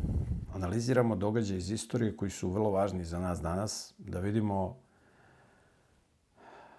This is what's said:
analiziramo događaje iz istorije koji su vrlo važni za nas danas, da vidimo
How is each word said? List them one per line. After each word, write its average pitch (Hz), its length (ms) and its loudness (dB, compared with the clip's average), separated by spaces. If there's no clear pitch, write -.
analiziramo 113 640 2
događaje 101 420 2
iz 90 120 -4
istorije 113 460 0
koji 98 140 -2
su 90 200 -2
vrlo 107 200 2
važni 95 340 2
za 82 140 -4
nas 87 220 0
danas, 90 580 -2
da 90 220 -6
vidimo 101 560 0